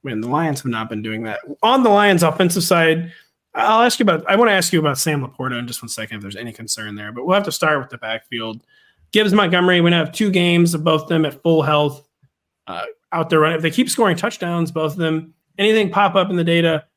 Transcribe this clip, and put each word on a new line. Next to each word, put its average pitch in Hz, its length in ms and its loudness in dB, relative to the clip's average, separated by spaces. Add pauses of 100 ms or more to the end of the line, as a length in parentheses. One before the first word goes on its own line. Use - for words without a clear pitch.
Man, 113 180 -8
the 117 80 -6
Lions 147 320 -2
have 127 100 -6
not 113 180 -6
been 110 120 -8
doing 110 220 -8
that. 110 180 -8 (220)
On 254 200 4
the 233 60 4
Lions' 202 340 4
offensive 170 400 2
side, 170 480 2 (440)
I'll 226 280 4
ask 240 160 2
you 240 60 2
about, 170 240 2
I 190 80 4
wanna 226 160 4
ask 185 220 0
you 170 40 4
about 147 200 0
Sam 147 280 -2
Laporta 127 320 -6
in 120 80 -8
just 120 160 -12
one 113 60 -14
second 107 300 -10
if 101 40 -12
there's 98 140 -12
any 113 160 -12
concern 107 420 -12
there, 104 180 -12
but 123 120 -10
we'll 185 100 0
have 196 100 0
to 156 80 -8
start 151 260 0
with 127 100 -8
the - 100 -16
backfield. 113 640 -10 (500)
Gibbs, 208 200 2
Montgomery, 180 480 2
we 170 100 4
now 170 140 2
have 170 80 -8
two 208 180 0
games 170 440 2
of 156 100 -6
both 156 200 2
of - 40 -20
them 160 160 0
at 139 180 -8
full 160 200 2
health, 147 440 0 (600)
uh, - 180 -10 (260)
out 170 200 -2
there 156 100 4
running. 160 160 2
If 160 60 -4
they 165 80 0
keep 254 200 -2
scoring 190 260 2
touchdowns, 170 540 -4
both 156 220 -2
of 190 60 -10
them, 160 360 -4 (240)
anything 208 320 2
pop 190 240 2
up 196 160 2
in 180 60 -2
the 170 80 0
data 165 400 2 (120)